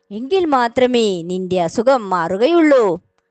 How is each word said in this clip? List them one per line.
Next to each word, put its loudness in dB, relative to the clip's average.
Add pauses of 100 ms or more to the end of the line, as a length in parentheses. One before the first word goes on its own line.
(100)
എങ്കിൽ -4
മാത്രമേ 0
നിന്റെ -4
അസുഖം 0
മാറുകയുള്ളൂ." 2 (300)